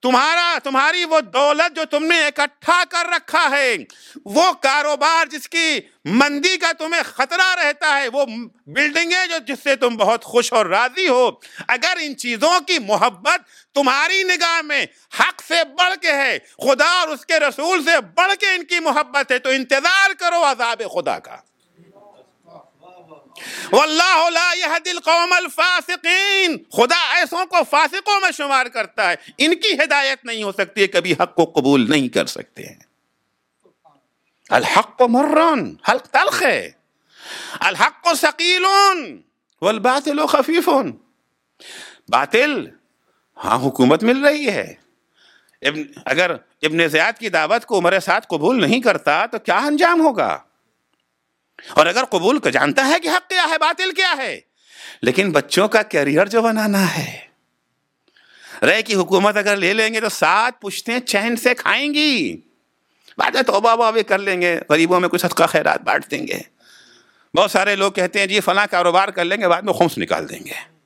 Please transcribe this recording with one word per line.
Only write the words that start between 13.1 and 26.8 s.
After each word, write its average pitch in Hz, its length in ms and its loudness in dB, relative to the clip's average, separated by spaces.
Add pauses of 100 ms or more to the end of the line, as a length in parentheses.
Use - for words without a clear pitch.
تمہاری 285 460 0
نگاہ 339 400 0
میں 285 240 -4 (340)
حق 349 280 0
سے 320 60 -2 (240)
بڑھ 359 220 2
کے 339 120 -2
ہے، 269 260 0
خدا 269 460 0
اور 349 240 2
اس 294 180 -10
کے 330 140 0
رسول 302 440 -2
سے 320 160 2 (140)
بڑھ 370 260 2
کے 403 140 -2
ان 349 100 -6
کی 339 160 -4
محبت 294 520 -2
ہے، 254 60 0
تو 262 120 -4
انتظار 285 680 2
کرو 339 260 0
عذاب 233 380 -2 (120)
خدا 143 240 -4
کا۔ - 180 -18 (2250)
واللہ 320 580 4
لا 349 280 0
یہدی 339 320 -2
القوم 339 420 0
الفاسقین، 359 1200 0 (160)
خدا 294 420 2